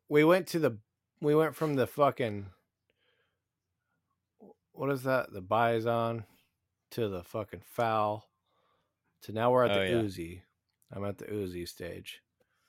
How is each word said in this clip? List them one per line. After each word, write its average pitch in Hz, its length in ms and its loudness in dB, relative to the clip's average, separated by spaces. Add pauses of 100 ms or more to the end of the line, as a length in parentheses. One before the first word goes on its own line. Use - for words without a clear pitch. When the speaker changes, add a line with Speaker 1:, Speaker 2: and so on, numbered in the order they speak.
Speaker 1:
we 151 160 6
went 175 240 6
to 170 120 -4
the, 123 180 0 (420)
we 151 140 2
went 151 220 2
from 156 200 -2
the 123 120 2
fucking, 117 600 0 (2250)
what 139 180 -4
is 131 120 -4
that? 131 300 0
The 98 80 -12
Bison 117 840 0 (680)
to 117 160 -2
the 92 160 -6
fucking 101 420 -10
Fal 110 600 -2 (1000)
to - 80 -14
now 113 200 2
we're 127 140 6
at 101 60 2
Speaker 2:
Oh, 101 80 2
Speaker 1:
the 95 100 2
Speaker 2:
yeah. 90 60 2
Speaker 1:
Uzi. 90 460 -6 (520)
I'm 101 120 -8
at 101 120 -8
the - 80 -18
Uzi 90 420 -6
stage. 92 540 -14 (480)